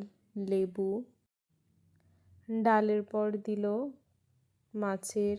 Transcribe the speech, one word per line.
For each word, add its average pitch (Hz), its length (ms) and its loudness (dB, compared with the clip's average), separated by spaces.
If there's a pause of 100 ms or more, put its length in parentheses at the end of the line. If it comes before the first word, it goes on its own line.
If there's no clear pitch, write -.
(360)
লেবু। 190 540 0 (1600)
ডালের 214 540 4
পর 214 340 0
দিল 208 280 -4 (1080)
মাছের 202 640 -2